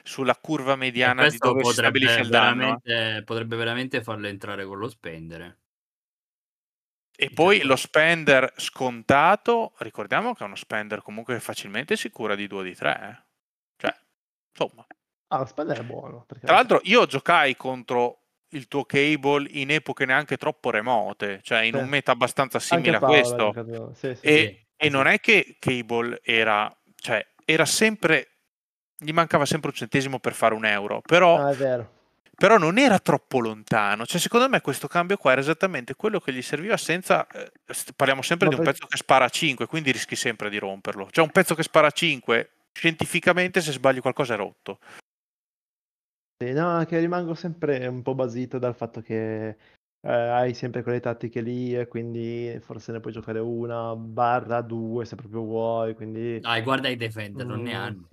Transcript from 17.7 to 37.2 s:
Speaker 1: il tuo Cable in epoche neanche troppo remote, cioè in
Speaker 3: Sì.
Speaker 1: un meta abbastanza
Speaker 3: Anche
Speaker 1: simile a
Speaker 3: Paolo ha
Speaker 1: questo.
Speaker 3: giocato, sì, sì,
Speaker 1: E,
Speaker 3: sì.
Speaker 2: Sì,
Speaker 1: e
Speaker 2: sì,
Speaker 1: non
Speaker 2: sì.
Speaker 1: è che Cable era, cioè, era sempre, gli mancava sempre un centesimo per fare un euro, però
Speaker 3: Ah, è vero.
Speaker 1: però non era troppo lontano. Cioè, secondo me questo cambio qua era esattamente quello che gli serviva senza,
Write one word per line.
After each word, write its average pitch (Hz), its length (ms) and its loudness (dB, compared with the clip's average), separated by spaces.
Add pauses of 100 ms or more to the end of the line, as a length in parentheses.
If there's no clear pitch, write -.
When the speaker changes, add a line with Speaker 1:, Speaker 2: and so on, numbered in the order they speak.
Speaker 1:
il 135 180 -12
tuo 135 180 -4
Cable 143 680 2
in 139 200 -6
epoche 151 340 -2
neanche 135 320 0
troppo 147 320 -4
remote, 104 760 -2
cioè 113 180 0
in 113 120 0
Speaker 3:
Sì. 139 60 -2
Speaker 1:
un 131 80 -2
meta 139 240 0
abbastanza 127 460 0
Speaker 3:
Anche - 100 -4
Speaker 1:
simile 170 300 4
a - 20 -2
Speaker 3:
Paolo 131 180 6
ha - 20 8
Speaker 1:
questo. 117 320 2
Speaker 3:
giocato, 113 420 -10
sì, 131 220 -8
sì, - 120 -6
Speaker 1:
E, - 20 6
Speaker 3:
sì. 151 140 6
Speaker 2:
Sì, - 220 -8 (100)
Speaker 1:
e 151 140 0
Speaker 2:
sì, - 0 -
Speaker 1:
non 139 180 2
Speaker 2:
sì. 175 60 4
Speaker 1:
è 214 60 2
che 196 400 2
Cable 117 640 -2
era, 110 520 2 (200)
cioè, 110 300 -4 (200)
era 156 200 2
sempre, 175 640 0 (680)
gli 147 140 -8
mancava 160 340 2
sempre 147 240 -2
un 139 60 -6
centesimo 131 440 -2
per 117 140 -4
fare 113 220 4
un 110 100 -2
euro, 104 360 0
però 170 380 6
Speaker 3:
Ah, 143 120 2
è 139 40 -2
vero. 123 360 -2 (440)
Speaker 1:
però 214 220 8
non 170 200 2
era 247 220 6
troppo - 400 0
lontano. 107 640 -2
Cioè, 175 140 -4
secondo 247 300 2
me 208 120 0
questo 143 260 -6
cambio 175 300 0
qua 139 140 4
era 131 100 4
esattamente 151 540 -2
quello 214 240 -2
che - 140 -4
gli 127 100 -6
serviva 175 340 -4
senza, 170 500 0